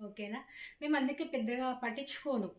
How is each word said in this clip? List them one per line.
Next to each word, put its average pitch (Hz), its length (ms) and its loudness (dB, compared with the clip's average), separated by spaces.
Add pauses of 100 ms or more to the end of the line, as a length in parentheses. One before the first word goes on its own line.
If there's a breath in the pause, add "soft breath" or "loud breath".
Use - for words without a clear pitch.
ఓకేనా? 214 400 -6 (380 loud breath)
మేము 302 140 4
అందుకే 285 280 4
పెద్దగా 254 500 2
పట్టించుకోను, 240 840 -2